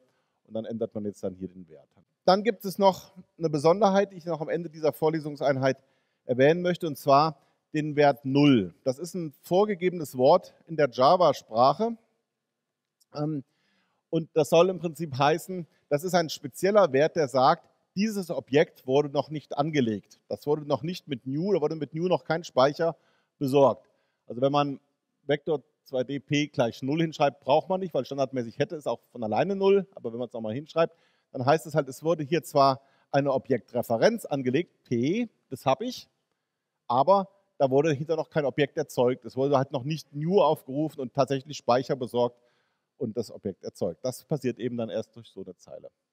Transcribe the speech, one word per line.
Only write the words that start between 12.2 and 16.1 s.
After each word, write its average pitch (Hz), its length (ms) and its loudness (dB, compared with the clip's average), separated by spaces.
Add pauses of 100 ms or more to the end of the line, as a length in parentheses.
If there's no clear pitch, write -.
Ähm, 151 300 -6 (640)
und 165 260 -2
das 156 160 2
soll 175 200 6
im 180 80 -6
Prinzip 160 380 -8
heißen, 160 500 -2 (220)
das 147 160 -2
ist 180 100 -4